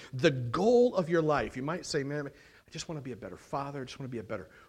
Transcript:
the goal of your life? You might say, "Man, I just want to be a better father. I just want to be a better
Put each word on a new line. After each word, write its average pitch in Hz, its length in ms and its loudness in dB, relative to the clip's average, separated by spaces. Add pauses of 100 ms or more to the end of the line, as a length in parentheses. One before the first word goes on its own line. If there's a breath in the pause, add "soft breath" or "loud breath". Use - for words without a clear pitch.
(120)
the 135 200 4
goal 185 640 4
of 180 120 2
your 165 140 4
life? 139 340 0
You 131 80 -6
might 156 220 -4
say, 143 180 -2
"Man, 143 240 -6
I - 440 -20
just - 180 -10
want 156 100 -8
to - 20 -8
be 127 120 -8
a - 20 -10
better 92 220 -12
father. 143 420 -8
I 127 60 -8
just - 140 -12
want 131 120 -10
to - 20 -6
be 117 60 -6
a 101 40 -8
better 95 260 -8 (200 loud breath)